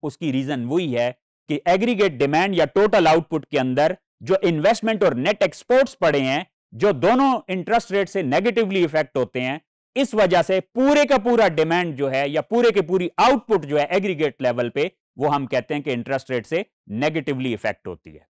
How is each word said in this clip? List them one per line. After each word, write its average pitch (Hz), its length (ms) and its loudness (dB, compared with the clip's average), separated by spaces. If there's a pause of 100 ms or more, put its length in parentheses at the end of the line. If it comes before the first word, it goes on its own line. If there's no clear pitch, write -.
उसकी 151 280 -6
रीजन 131 340 -4
वही 151 280 -2
है 120 180 0 (380)
कि 151 180 -4
एग्रीगेट 190 460 2
डिमांड 151 420 0
या 165 100 2
टोटल 196 440 2
आउटपुट 160 420 0
के 143 80 -2
अंदर 135 380 0 (260)
जो 175 220 0
इन्वेस्टमेंट 202 600 0
और 160 100 2
नेट 208 280 -2
एक्सपोर्ट्स 247 520 0
पड़े 147 260 0
हैं, 135 260 -2 (280)
जो 180 180 2
दोनों 240 560 2
इंटरेस्ट 185 440 -2
रेट 196 160 -2
से 196 140 -4
नेगेटिवली 190 600 0
इफेक्ट 156 320 -4
होते 127 240 -2
हैं, 131 200 -4 (360)
इस 262 180 -2
वजह 185 280 4
से 190 180 0
पूरे 285 440 2
का 277 140 2
पूरा 220 300 2
डिमांड 165 460 0
जो 135 140 -4
है 139 220 -2
या 151 100 -2
पूरे 233 300 2
के 196 100 0
पूरी 180 380 -2
आउटपुट 220 460 2
जो 143 140 0
है - 120 0
एग्रीगेट 165 520 -2
लेवल 120 260 0
पे, 147 220 -2 (280)
वो 143 100 0
हम 143 180 0
कहते 127 280 -4
हैं 143 80 -6
कि 139 100 -4
इंटरेस्ट 127 380 -6
रेट 123 160 -4
से 170 200 -4 (220)
नेगेटिवली 131 640 -4
इफेक्ट 104 340 -6
होती 85 240 -14
है। 76 240 -20